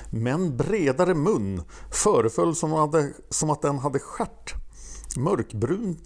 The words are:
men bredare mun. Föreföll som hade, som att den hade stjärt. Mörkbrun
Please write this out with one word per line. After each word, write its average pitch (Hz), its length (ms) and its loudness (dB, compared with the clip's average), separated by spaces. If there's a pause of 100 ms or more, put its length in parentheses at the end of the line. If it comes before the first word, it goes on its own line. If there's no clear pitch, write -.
men 127 480 0
bredare 165 560 4
mun. 135 480 0 (300)
Föreföll 165 640 2
som 156 160 -2
hade, 151 400 2 (180)
som - 200 0
att 151 120 0
den 143 160 2
hade 135 220 -2
stjärt. - 540 -6 (640)
Mörkbrun 160 880 0